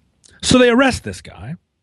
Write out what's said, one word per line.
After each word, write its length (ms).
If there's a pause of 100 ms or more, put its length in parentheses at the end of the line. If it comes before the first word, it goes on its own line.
(420)
So 180
they 100
arrest 360
this 160
guy 340 (280)